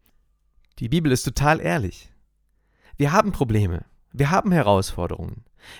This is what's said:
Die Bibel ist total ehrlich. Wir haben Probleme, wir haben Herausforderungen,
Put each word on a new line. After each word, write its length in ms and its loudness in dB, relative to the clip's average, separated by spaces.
Die 80 -6
Bibel 240 2
ist 100 2
total 380 0
ehrlich. 520 -6
Wir 160 0
haben 180 4
Probleme, 540 0
wir 220 0
haben 180 0
Herausforderungen, 920 0